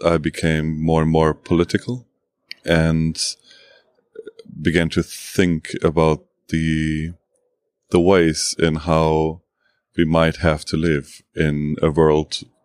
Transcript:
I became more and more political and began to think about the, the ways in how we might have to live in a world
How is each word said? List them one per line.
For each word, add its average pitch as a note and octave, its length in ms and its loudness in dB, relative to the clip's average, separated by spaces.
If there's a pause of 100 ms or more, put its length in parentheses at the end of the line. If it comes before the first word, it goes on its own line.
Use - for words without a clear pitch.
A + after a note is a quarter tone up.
I E2+ 140 2
became D#2 640 -2
more D#2+ 220 2
and D#2 80 2
more D#2 240 4
political G2+ 720 -2 (580)
and D#2+ 540 0 (1400)
began E2 280 0
to E2+ 140 -2
think - 680 -2 (120)
about D#2+ 420 2 (240)
the, D#2+ 640 -4 (800)
the F#2 80 4
ways E2+ 600 2
in D#2+ 160 0
how D#2+ 640 0 (540)
we F2 100 0
might D#2+ 320 2
have D#2 280 -2
to - 120 -6
live D#2 440 -4 (140)
in D2 460 -2
a D#2+ 100 2
world D2+ 500 2 (240)